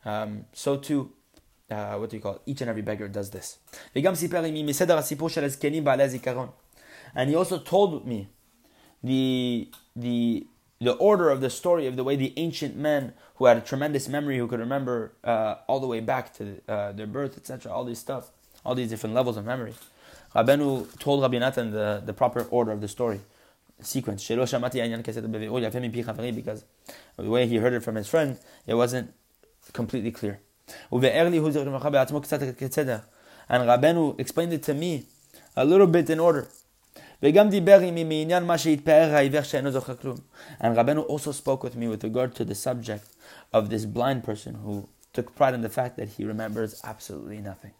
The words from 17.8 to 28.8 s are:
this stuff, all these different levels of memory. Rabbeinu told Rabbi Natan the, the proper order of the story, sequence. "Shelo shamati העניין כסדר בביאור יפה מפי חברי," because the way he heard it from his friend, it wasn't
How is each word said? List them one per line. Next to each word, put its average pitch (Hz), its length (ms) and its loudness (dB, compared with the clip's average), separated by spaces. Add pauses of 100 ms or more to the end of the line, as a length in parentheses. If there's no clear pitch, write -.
this 120 160 -8
stuff, 135 320 -10 (340)
all 127 100 -2
these 123 140 -2
different 110 260 -6
levels 120 220 0
of 98 80 -8
memory. 117 280 -6 (600)
Rabbeinu 135 640 2
told 143 220 2
Rabbi 127 180 2
Natan 123 320 0
the, 104 340 -2
the 107 80 -6
proper 123 300 0
order 117 280 0
of 104 80 -4
the 104 80 -6
story, 107 320 -4 (640)
sequence. 113 420 -6
"Shelo 120 200 0
shamati 123 380 -2
העניין 117 220 -4
כסדר 113 240 -8
בביאור 110 320 -4
יפה 113 200 -4
מפי 120 240 -6
חברי," 117 280 -6
because 110 320 -8 (540)
the 101 120 -6
way 120 180 2
he 117 100 2
heard 123 160 4
it 117 100 -2
from 110 120 -4
his 104 120 -6
friend, 147 300 0 (280)
it 139 100 0
wasn't 120 320 0 (680)